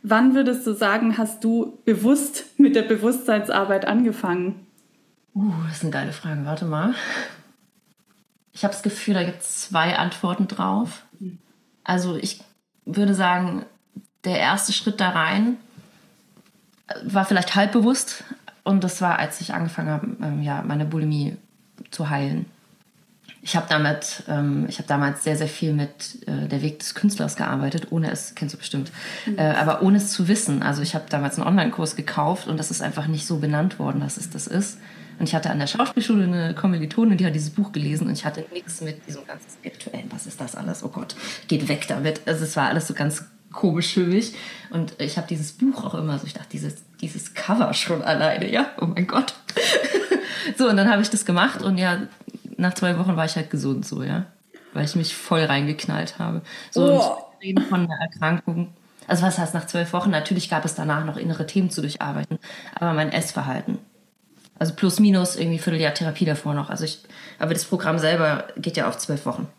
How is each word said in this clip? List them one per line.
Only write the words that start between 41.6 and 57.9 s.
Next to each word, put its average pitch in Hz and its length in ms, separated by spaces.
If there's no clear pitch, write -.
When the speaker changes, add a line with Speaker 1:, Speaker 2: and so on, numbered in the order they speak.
Speaker 2:
weg 147 200
damit. 156 380
Also 160 200
es 151 120
war 139 120
alles 160 180
so - 80
ganz 147 280
komisch 170 400
für 190 120
mich. 196 280
Und 165 260
ich 147 200
hab 165 100
dieses 151 260
Buch 262 320
auch 196 80
immer 156 240
so, - 100
ich - 60
dachte, - 180
dieses, 73 240
dieses - 360
Cover - 400
schon 165 260
alleine, 156 500
ja? 269 200
Oh 170 60
mein 175 180
Gott. - 340
<laughs> - 40
So, 254 120
und 208 80
dann 196 140
hab 202 100
ich 208 80
das - 160
gemacht 185 380
und 190 160
ja, 185 220
nach 180 180
zwei 175 240
Wochen 180 180
war 160 80
ich 156 100
halt 160 140
gesund, 139 340
so, - 200
ja? - 220
Weil 147 120
ich 147 100
mich 165 200
voll 160 280
reingeknallt 151 760
habe. 165 220
So, - 140
und 285 60
Speaker 1:
Oh. 190 180
Speaker 2:
wir 190 100
reden 190 140
von 180 180
einer 165 180